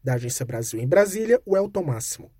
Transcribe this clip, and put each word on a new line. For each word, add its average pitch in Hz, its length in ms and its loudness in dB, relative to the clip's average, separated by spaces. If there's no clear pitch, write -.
Da 127 100 0
Agência 123 320 -4
Brasil 113 320 -6
em 120 80 -4
Brasília, 202 580 4
o 190 120 2
Elton 202 260 -2
Máximo. 117 580 -6